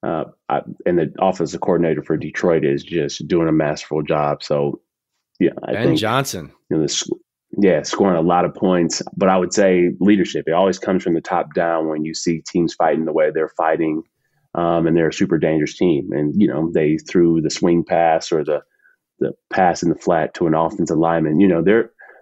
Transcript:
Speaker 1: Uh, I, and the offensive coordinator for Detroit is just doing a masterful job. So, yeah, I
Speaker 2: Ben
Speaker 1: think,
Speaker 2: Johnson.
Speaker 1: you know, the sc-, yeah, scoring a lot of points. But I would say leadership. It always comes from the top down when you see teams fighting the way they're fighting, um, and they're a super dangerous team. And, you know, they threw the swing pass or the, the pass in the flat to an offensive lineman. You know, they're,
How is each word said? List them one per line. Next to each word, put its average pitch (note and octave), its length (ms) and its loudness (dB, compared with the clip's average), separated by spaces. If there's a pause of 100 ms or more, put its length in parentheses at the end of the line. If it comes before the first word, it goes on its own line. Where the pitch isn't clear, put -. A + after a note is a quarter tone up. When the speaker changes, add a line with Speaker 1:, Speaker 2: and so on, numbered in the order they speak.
Speaker 1:
Uh, D#2+ 220 -4 (240)
I, C#2+ 120 -2 (240)
and F2 120 2
the D#2 220 -2
offensive F2 420 0
coordinator E2 400 0
for D#2+ 160 -2
Detroit D#2 460 0
is C#2 200 0
just D2+ 440 -6
doing E2 220 2
a - 20 2
masterful D2+ 520 -2
job. D2 380 0
So, D2 400 -2 (580)
yeah, F2 120 2 (120)
I - 100 -4
Speaker 2:
Ben A2 140 0
Speaker 1:
think, - 120 2
Speaker 2:
Johnson. A2 520 -2 (180)
Speaker 1:
you E2 80 0
know, D#2 60 2
the D2 60 0
sc-, - 220 -6 (480)
yeah, F2+ 240 4
scoring F#2+ 340 0
a D#2+ 40 0
lot F2 240 2
of E2+ 100 -4
points. F2 460 0 (160)
But F#2+ 120 2
I F#2+ 80 4
would F#2 160 -2
say F#2 360 4 (100)
leadership. F2+ 480 2
It D#2+ 60 0
always F#2 260 2
comes F#2+ 240 -2
from F2 100 0
the E2 80 0
top E2 320 -4
down E2 360 0
when D#2 160 -4
you D#2+ 80 -8
see E2 340 -4
teams E2+ 260 0
fighting D#2+ 320 0
the D#2 80 -4
way D#2 180 2
they're D#2 180 -4
fighting, D#2+ 520 -2 (540)
um, E2+ 320 0
and E2 80 2
they're E2 140 2
a D2+ 40 -10
super F2 240 0
dangerous D#2 400 0
team. E2 360 0
And, D2 280 -2
you F#2+ 60 4
know, D#2+ 260 -2
they D#2 240 2
threw E2 440 2
the D2+ 80 -2
swing E2+ 340 0
pass E2 480 0
or D#2 140 -2
the, D2 160 -2 (580)
the - 140 -2 (180)
pass F2 320 2
in E2+ 60 2
the D#2+ 60 2
flat E2 400 0
to F2 120 0
an D#2 80 2
offensive D#2+ 420 0
lineman. D#2+ 440 0
You G2+ 80 6
know, E2 120 2
they're, G#2 300 2 (300)